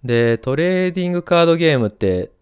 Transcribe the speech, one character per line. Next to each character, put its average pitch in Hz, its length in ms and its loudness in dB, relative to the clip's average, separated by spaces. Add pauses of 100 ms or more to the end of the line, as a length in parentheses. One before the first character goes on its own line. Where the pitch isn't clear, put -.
で、 117 340 0
ト 131 180 -4
レ 185 340 -2
ー - 20 -8
デ 180 100 -6
ィ 175 80 -4
ン 180 40 -4
グ 175 100 -4
カ 170 200 2
ー - 40 4
ド 165 80 4
ゲ 165 200 2
ー 127 40 0
ム 110 80 0
っ - 20 -2
て 92 400 -2 (120)